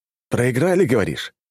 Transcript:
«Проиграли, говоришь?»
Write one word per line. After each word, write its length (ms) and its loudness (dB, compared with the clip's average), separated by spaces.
«Проиграли, 560 0
говоришь?» 480 -2